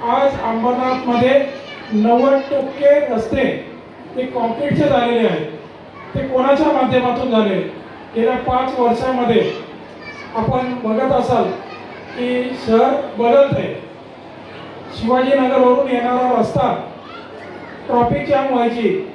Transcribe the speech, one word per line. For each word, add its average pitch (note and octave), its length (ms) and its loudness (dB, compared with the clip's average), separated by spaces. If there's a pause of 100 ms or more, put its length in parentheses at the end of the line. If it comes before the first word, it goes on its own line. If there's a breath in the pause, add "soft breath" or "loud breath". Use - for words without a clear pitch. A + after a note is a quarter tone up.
(180)
आज C#4 240 2
अंबरनाथमध्ये B3 1040 2 (460)
नव्वद B3 480 4 (100)
टक्के C#4+ 500 4
रस्ते B3 680 -2 (500)
हे B3+ 100 -2
काँक्रीटचे B3+ 640 0
झालेले A#3+ 400 4
आहेत. D#3+ 180 -2 (680)
ते C4+ 140 -4
कोणाच्या C#4 440 2
माध्यमातून B3 580 0
झाले? G3+ 300 2 (560)
गेल्या A#3 200 2
पाच B3+ 420 -2
वर्षामध्ये A#3+ 760 2 (840)
आपण B3 380 0 (100)
बघत A3 280 0
असाल A3 320 2 (760)
की B3 480 -2
शहर A3+ 400 4 (120)
बदलतंय. C#4 560 4 (1200)
शिवाजीनगरवरून B3+ 920 4
येणारा B3 500 2
रस्ता - 500 0 (960)
ट्रॅफिक A#3+ 420 0
जॅम C4+ 260 2
व्हायची. A#3 600 0